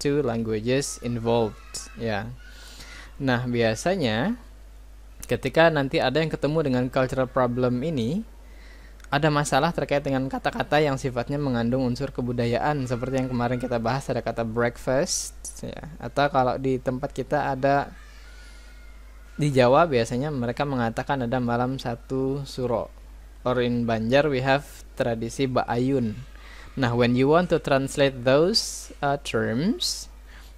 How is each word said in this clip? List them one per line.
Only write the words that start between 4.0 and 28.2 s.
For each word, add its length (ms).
ketika 400
nanti 320
ada 160
yang 140
ketemu 340
dengan 240
cultural 400
problem 560
ini, 400
ada 240
masalah 400
terkait 320
dengan 240
kata-kata 560
yang 160
sifatnya 400
mengandung 480
unsur 240
kebudayaan, 800
seperti 320
yang 80
kemarin 320
kita 160
bahas, 320
ada 80
kata 240
breakfast, 1200
ya. 160
Atau 300
kalau 260
di 240
tempat 320
kita 400
ada, 400
di 160
Jawa 320
biasanya 480
mereka 320
mengatakan 560
ada 160
malam 400
satu 640
suro. 480
Or 160
in 240
Banjar 400
we 160
have 240
tradisi 480
Baayun. 720
Nah, 240
when 160
you 160
want 240
to 80
translate 640